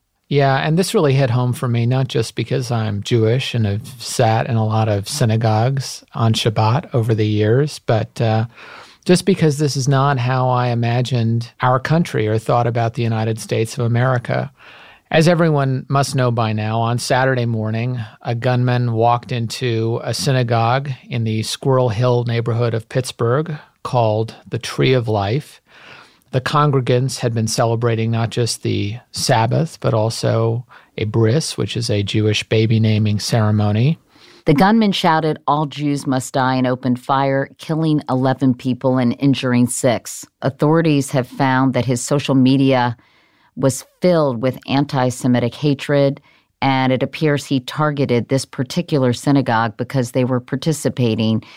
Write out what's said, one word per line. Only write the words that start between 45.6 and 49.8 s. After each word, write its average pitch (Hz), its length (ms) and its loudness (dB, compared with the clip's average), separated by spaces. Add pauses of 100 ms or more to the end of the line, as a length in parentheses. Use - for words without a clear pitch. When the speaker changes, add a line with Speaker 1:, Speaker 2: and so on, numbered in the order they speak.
Speaker 2:
and 131 300 2
it 127 100 0
appears 143 420 -2
he 139 140 -2
targeted 131 680 0
this 135 160 0
particular 139 680 -2
synagogue 123 640 0
because 123 360 -4